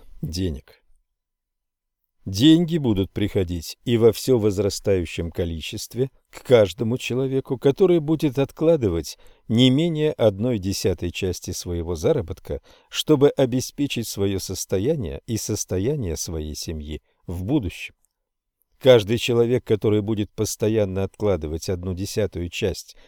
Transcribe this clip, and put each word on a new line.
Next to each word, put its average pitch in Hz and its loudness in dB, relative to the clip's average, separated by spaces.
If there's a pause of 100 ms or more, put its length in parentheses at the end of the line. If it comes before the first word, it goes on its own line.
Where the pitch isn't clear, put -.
(220)
денег. 82 -6 (1400)
Деньги 160 4
будут 107 0
приходить 92 -4
и 120 2
во 110 8
все 127 0
возрастающем 98 0
количестве 90 -6 (200)
к - -20
каждому 113 4
человеку, 131 -4
который 175 2
будет 147 -2
откладывать 127 0 (320)
не 123 6
менее 151 0
одной 110 2
десятой 95 -2
части 90 -6
своего 85 -6
заработка, 80 -2 (260)
чтобы 143 4
обеспечить 131 0
свое 98 -2
состояние 98 -4
и 113 -2
состояние 104 -2
своей 78 -8
семьи 76 -8 (260)
в 90 -8
будущем. 110 -4 (840)
Каждый 120 6
человек, 120 2
который 107 2
будет 104 -2
постоянно 104 -2
откладывать 82 -2
одну 92 -4
десятую 92 -4
часть - -6 (100)